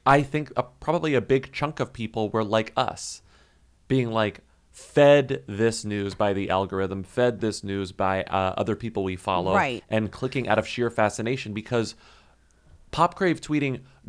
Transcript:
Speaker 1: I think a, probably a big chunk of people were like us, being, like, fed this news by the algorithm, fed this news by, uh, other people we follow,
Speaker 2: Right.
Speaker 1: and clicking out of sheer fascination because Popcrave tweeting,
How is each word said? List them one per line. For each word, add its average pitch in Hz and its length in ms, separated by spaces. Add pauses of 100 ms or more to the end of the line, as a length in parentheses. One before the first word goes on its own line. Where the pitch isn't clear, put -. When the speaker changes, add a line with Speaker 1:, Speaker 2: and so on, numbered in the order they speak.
Speaker 1:
I 147 160
think 147 340
a, 127 80
probably 160 500
a 127 60
big 135 320
chunk 151 300
of 123 100
people 110 380
were 110 160
like 110 320
us, - 440 (680)
being, 127 220
like, 110 280 (320)
fed 143 760
this 110 380
news 101 320
by 104 160
the 98 180
algorithm, 95 540
fed 120 380
this 107 240
news 98 260
by, 95 320
uh, 95 320
other 107 220
people 107 260
we 95 140
follow, 92 360
Speaker 2:
Right. 143 360
Speaker 1:
and 110 200
clicking 131 380
out 107 100
of 107 80
sheer 120 240
fascination 113 640
because 107 420 (960)
Popcrave 170 480
tweeting, 143 400 (280)